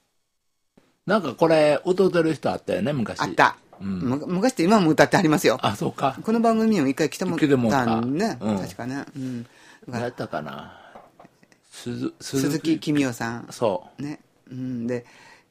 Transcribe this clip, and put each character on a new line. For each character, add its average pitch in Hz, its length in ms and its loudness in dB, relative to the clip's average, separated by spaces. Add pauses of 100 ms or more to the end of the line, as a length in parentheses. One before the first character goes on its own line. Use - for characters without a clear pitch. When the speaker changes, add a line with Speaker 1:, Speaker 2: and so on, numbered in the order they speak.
(1080)
Speaker 1:
な 202 120 2
ん 196 40 -2
か 131 120 -4
こ 165 140 4
れ、 151 360 6
歌 185 220 4
っ 175 40 4
て 165 120 2
る 160 120 2
人 127 160 -2
あ 92 60 -2
っ - 60 -8
た 98 120 -2
よ 92 80 -2
ね、 135 100 0
昔。 127 280 -4
Speaker 2:
あ - 60 0
っ 95 60 -6
た。 - 240 4 (240)
Speaker 1:
う 92 40 -16
ん。 98 140 -4
Speaker 2:
む-、 135 180 -2 (120)
昔 190 240 0
っ - 20 -10
て 175 80 -2
今 202 180 4
も 160 100 4
歌 151 140 6
っ 139 40 0
て - 80 2
は - 60 4
り 156 60 4
ま 147 100 4
す - 80 2
よ。 120 140 4
Speaker 1:
あ、 113 140 -2
そ 135 140 -4
う 123 40 -6
か。 135 300 -4
Speaker 2:
こ 220 100 -2
の 233 80 2
番 226 180 4
組 220 120 2
に 208 100 2
も 135 60 2
一 135 80 0
回 156 160 -2
来 - 80 -14
て 190 60 -2
も 180 80 -2
ら 170 40 -2
っ - 40 -4
た 156 60 2
ん - 20 2
ね。 - 0 -
Speaker 1:
来 - 20 4
て 143 60 6
も 117 140 2
ら 127 640 0
っ 120 60 -10
た。 110 80 -10
う 107 80 0
ん。 98 60 -2
Speaker 2:
確 - 160 -10
か 117 100 -10
ね。 135 180 -8 (120)
う - 20 -10
ん。 127 240 -8
だ 117 60 -16
か - 40 -20 (340)
ら 131 60 -14
Speaker 1:
誰 117 120 -4
や 120 60 -4
っ - 20 -20
た 120 160 -10
か 78 120 -6
な。 71 400 -14 (920)
鈴-、 123 480 -8
Speaker 2:
鈴 143 400 -2
木 156 180 0
君 147 240 0
代 127 100 0
さ 117 260 -6
ん。 - 120 -14
Speaker 1:
そ 104 380 -2 (100)
う。 131 40 -10
Speaker 2:
ね。 147 180 -10 (300)
う 127 40 -14
ん。 127 320 -8
で、 120 180 -4 (460)